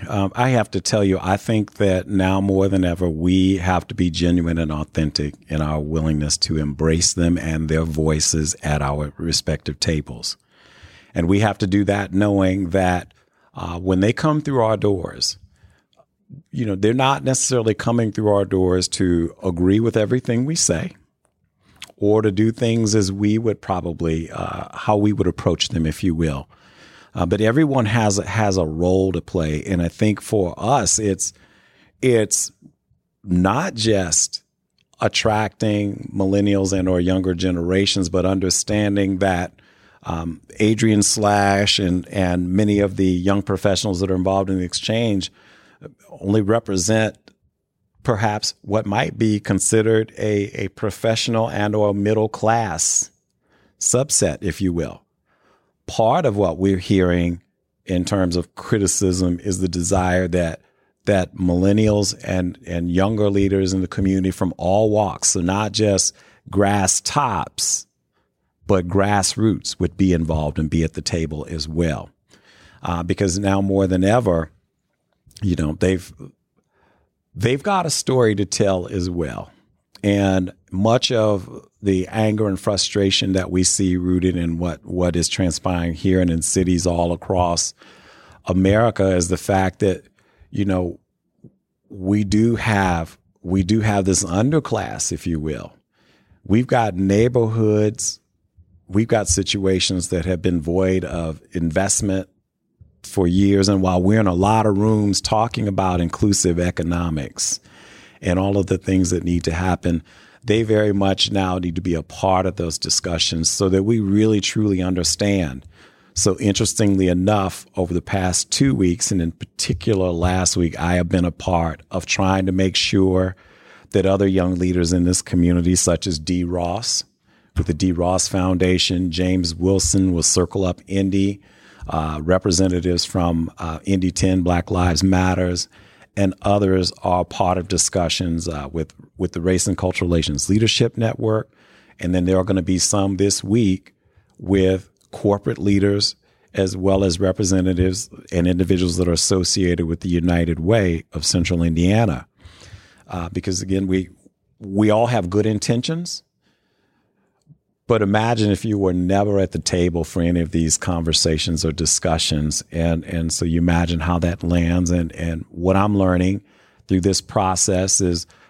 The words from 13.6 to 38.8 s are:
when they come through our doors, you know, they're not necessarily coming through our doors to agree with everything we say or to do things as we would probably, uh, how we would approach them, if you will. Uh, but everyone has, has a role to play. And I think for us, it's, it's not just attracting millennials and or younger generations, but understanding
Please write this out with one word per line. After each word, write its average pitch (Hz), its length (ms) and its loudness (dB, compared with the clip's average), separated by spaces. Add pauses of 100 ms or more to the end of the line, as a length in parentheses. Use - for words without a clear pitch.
when 92 200 2
they 107 140 2
come 151 280 0
through 139 220 -2
our 110 140 2
doors, 98 600 -4 (1120)
you 127 140 -4
know, 101 100 -2
they're 107 200 2
not 135 280 2
necessarily 123 520 0
coming 117 360 0
through 107 180 0
our 101 160 2
doors 92 420 2
to 85 460 0 (100)
agree 92 360 2
with 113 160 0
everything 120 480 0
we 156 120 -4
say - 400 -2 (1000)
or 107 260 2
to 107 80 2
do 107 200 2
things 113 440 0
as 98 160 2
we 104 260 0
would 113 240 -4
probably, 82 720 -4
uh, - 440 -10
how - 220 0
we 104 160 2
would 95 140 0
approach - 420 -2
them, 82 160 -2
if 78 180 -4
you 90 120 0
will. 76 340 -4 (640)
Uh, 87 100 -2
but 101 160 0
everyone 131 440 2
has, 107 320 2
has 98 400 0
a 85 80 2
role 90 460 2
to 87 100 -2
play. 78 420 -4
And 90 180 -2
I 85 60 0
think 107 340 -2
for 95 340 -2
us, 117 440 0
it's, 98 340 -2 (680)
it's 117 520 0 (720)
not 98 500 2
just 104 720 0 (580)
attracting 107 1120 -2
millennials 98 640 2
and 92 100 0
or 90 120 2
younger 92 340 0
generations, 90 760 0
but 90 160 0
understanding 98 920 0